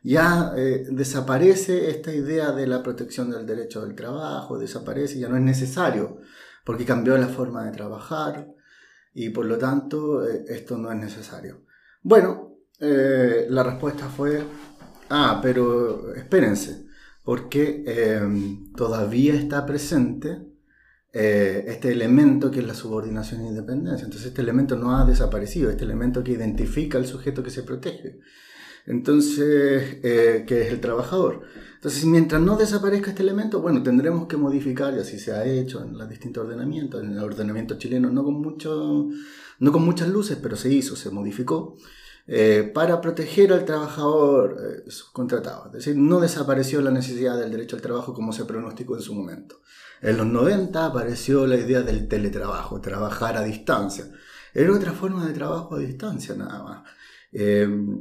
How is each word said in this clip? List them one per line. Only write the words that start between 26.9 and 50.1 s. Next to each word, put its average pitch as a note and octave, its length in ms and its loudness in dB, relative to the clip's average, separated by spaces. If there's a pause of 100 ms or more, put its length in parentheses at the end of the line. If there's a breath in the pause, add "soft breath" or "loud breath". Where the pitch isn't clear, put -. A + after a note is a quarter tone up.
al B2+ 80 0
sujeto C3 360 -6
que B2 80 -8
se B2+ 120 -10
protege. - 560 -10 (680 loud breath)
Entonces, C#3+ 1160 2
eh, A#2 440 4
que A#2+ 160 2
es A2+ 100 -2
el A#2+ 80 -4
trabajador. B2+ 640 0 (340 loud breath)
Entonces, C#3+ 280 -4
mientras D#3+ 360 6
no F#3+ 160 4
desaparezca G3+ 540 2
este G3 120 -4
elemento, G3+ 380 0
bueno, D#3 220 2
tendremos D3+ 440 2
que D#3 100 -6
modificar, C#3 580 0
y A2+ 60 -2
así G#2 180 -8
se G#2+ 140 -6
ha G#2 120 -2
hecho B2+ 400 -2
en A2+ 120 -12
los A2 120 -12
distintos A2+ 360 -10
ordenamientos, B2 580 -6
en G#2 100 -6
el G2+ 60 -6
ordenamiento G#2+ 580 -6
chileno, B2 340 0
no C3+ 140 0
con D3 160 -2
mucho, D3+ 680 -2 (500 loud breath)
no C#3+ 140 4
con E3 120 4
muchas E3+ 240 2
luces, G3 340 0
pero G#2 140 -6
se B2+ 160 0
hizo, C3+ 240 0
se - 140 -10
modificó, G#2 640 -4 (500 loud breath)
eh, G#2+ 460 4
para E3+ 280 2
proteger F3 520 4
al F3 120 4
trabajador, D3 920 2 (300)
eh, - 40 -18
subcontratado. - 760 -8
Es - 60 -20
decir, D3 240 -4
no D#3 240 6
desapareció C#3 600 0
la C3+ 120 2
necesidad B2 460 0
del A2 120 -4
derecho A2+ 260 -8
al A2 60 -10
trabajo B2 320 -6
como A2 180 -6
se - 120 -8
pronosticó A2+ 520 -8
en A2 60 -8
su G#2 120 -10
momento. F2+ 460 -12 (400 loud breath)
En A2 160 2